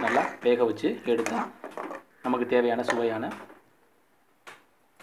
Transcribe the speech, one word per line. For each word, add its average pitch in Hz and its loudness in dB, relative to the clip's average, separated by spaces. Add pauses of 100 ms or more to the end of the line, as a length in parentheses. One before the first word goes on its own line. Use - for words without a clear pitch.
நல்லா 131 2 (220)
வேக 120 6
வச்சு 107 0 (220)
எடுத்தா 113 0 (880)
நமக்கு 123 0
தேவையான 120 2
சுவையான 117 0 (1700)